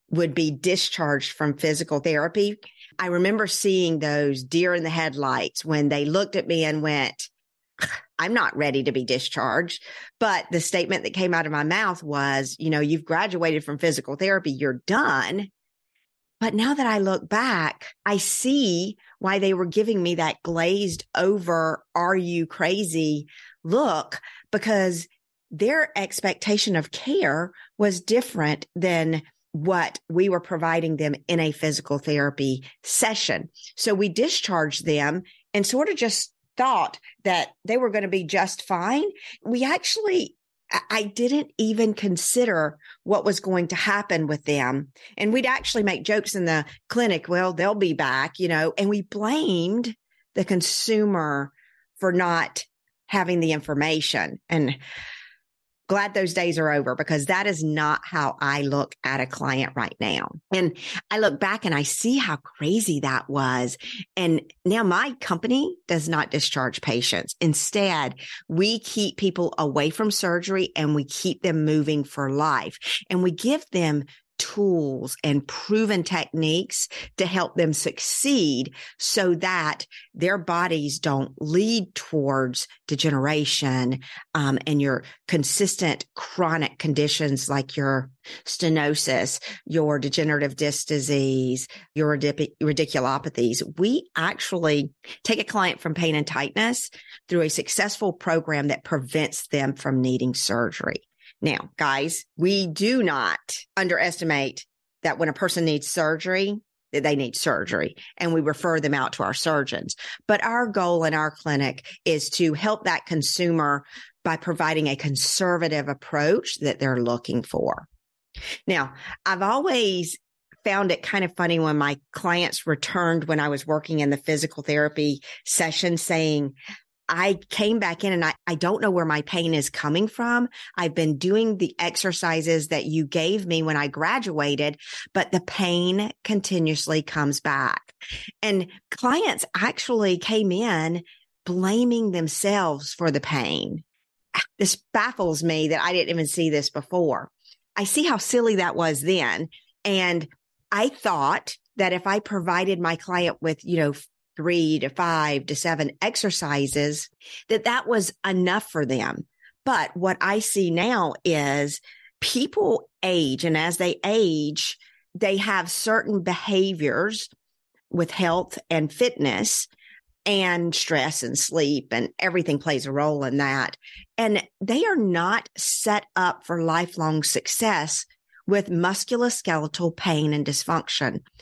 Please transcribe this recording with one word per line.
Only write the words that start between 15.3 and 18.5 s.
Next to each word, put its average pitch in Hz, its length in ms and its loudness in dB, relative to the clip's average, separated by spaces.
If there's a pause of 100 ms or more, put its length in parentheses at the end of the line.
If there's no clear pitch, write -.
But 220 120 0
now 233 220 2
that 277 120 0
I 214 120 2
look 190 280 2
back, 208 680 0 (100)
I 202 140 2
see 208 800 0 (200)